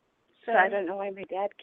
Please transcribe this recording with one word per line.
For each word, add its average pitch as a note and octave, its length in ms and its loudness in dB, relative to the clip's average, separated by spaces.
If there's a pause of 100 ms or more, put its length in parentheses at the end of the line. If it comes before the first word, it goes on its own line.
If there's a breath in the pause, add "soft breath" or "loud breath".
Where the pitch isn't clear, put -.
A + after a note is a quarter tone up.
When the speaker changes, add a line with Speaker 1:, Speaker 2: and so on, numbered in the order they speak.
(460)
Speaker 1:
So A#3 80 -2
Speaker 2:
so A3 40 6
Speaker 1:
I F#3+ 120 6
don't G3 160 -2
know F#3+ 120 -6
why G3 140 -6
my G3 180 -12
dad G3 200 -4 (140)